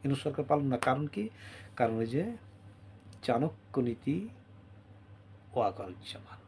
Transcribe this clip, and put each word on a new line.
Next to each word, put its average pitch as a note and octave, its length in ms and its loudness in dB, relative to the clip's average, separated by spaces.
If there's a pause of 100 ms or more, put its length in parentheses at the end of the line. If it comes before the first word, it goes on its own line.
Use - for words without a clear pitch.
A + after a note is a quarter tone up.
ইউনূস C#3 180 2
সরকার C#3+ 220 0
পারলেন C#3+ 220 6
না। B2+ 100 4
কারণ C3+ 300 2
কি? G#3 220 -4 (480)
কারণ A2+ 200 4
ওই A2+ 100 2
যে F3 300 -2 (840)
চাণক্য C3 580 2
নীতি C#3 480 0 (1300)
ওয়াকারুজ্জামান। F#2+ 920 -2